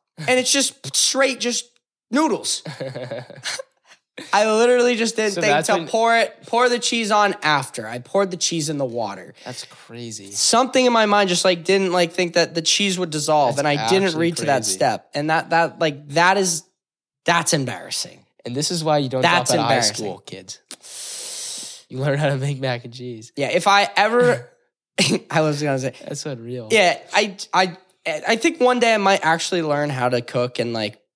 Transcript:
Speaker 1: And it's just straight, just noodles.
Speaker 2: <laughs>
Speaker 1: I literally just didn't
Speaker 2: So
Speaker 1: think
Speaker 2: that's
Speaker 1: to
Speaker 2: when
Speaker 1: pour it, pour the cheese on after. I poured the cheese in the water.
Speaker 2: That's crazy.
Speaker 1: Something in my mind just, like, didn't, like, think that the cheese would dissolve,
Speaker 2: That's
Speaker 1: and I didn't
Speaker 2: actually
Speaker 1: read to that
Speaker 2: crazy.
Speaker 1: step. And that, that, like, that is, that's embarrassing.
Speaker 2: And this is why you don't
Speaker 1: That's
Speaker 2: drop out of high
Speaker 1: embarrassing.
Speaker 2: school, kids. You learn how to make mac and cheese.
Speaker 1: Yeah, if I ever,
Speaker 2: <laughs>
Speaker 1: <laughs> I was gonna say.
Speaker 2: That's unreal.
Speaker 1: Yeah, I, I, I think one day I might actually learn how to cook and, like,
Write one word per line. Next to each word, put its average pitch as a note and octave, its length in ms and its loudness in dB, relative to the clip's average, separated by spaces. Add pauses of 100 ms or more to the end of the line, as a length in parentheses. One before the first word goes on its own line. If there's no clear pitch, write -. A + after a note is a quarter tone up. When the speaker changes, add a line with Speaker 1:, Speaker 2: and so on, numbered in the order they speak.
(180)
Speaker 1:
And B3+ 220 0
it's B3+ 120 0
just - 440 -2
straight, C4 440 0
just A#3+ 260 -4 (440)
noodles. C4 580 0
Speaker 2:
<laughs> D3+ 60 -10 (1600)
Speaker 1:
I G#3+ 180 4
literally A#3+ 460 4
just A3+ 180 -2
didn't G#3+ 200 0
Speaker 2:
So - 60 -4
Speaker 1:
think D#3 120 2
Speaker 2:
that's D#3 140 2
Speaker 1:
to G#3+ 80 2
Speaker 2:
when E3 120 -2
Speaker 1:
pour A3+ 300 2
it, G#3 180 0 (120)
pour A#3+ 200 2
the A#3+ 100 0
cheese A#3 320 -2
on G#3 320 4
after. C#3 460 -2
I A#2+ 120 -8
poured F#3+ 320 -2
the F3+ 60 -8
cheese D#3+ 300 -4
in D3+ 100 -4
the C#3 60 -2
water. G#2+ 500 -6 (120)
Speaker 2:
That's - 180 -12
crazy. A2+ 680 -16
Speaker 1:
Something B3+ 540 2
in B3 60 4
my A3+ 140 4
mind G#3 240 4
just, F3 160 0
like, F3 180 2
didn't, F#3+ 300 2
like, F3 180 2
think F3 220 -2
that E3 200 2
the E3 80 -4
cheese F#3 380 0
would F3 120 -4
dissolve, D3 440 2
Speaker 2:
That's C#3 40 -4
Speaker 1:
and D3 80 0 (120)
I A2+ 80 -2
didn't F#3+ 200 4
Speaker 2:
actually D#3+ 140 -2
Speaker 1:
read E3+ 160 0
to A2+ 100 -4
that C3 160 2
Speaker 2:
crazy. - 100 -2
Speaker 1:
step. A#2+ 400 -2
And D3 160 -2
that, D#3+ 220 0
that, E3 280 0
like, D3 300 -4
that E3+ 280 4
is, F3 260 -2 (600)
that's E3+ 300 0
embarrassing. G#2+ 720 -6 (180)
Speaker 2:
And A#2+ 100 -8
this C#3 180 -2
is E3+ 120 -4
why D3+ 140 2
you C#3 100 0
don't C3 140 -2
Speaker 1:
That's C3+ 300 2
Speaker 2:
drop A#2 80 2
out A2+ 40 0
of A#2 60 0
high A2+ 60 2
Speaker 1:
embarrassing. A2 200 0 (100)
Speaker 2:
school, F#2 140 -8
kids. - 1700 -14
You B2+ 120 -10
learn C#3 200 0
how D3+ 80 0
to C#3 100 0
make C3+ 220 -4
mac B2 240 -4
and A#2 100 -16
cheese. A#2+ 440 -14
Speaker 1:
Yeah, C#3 140 -2
if E3+ 160 0
I G3+ 280 4
ever, A#3 540 2 (220)
Speaker 2:
<laughs> - 280 -10
Speaker 1:
<laughs> - 320 -2
I D#3+ 100 4
was D3+ 220 0
gonna C#3 160 0
say. B2+ 140 -6 (120)
Speaker 2:
That's - 200 -10
unreal. A#2+ 460 -10
Speaker 1:
Yeah, F#3 280 4 (140)
I, G3+ 240 0 (160)
I, F3+ 240 2 (280)
I E3 300 -2
think D4 240 0
one B3 200 4
day A3+ 140 4
I A3 40 2
might G3 280 2
actually E3 360 0
learn D3 280 0
how B2+ 200 0
to A#2+ 120 0
cook B2 380 -4
and, A#2 140 -4
like, A2 260 -6 (160)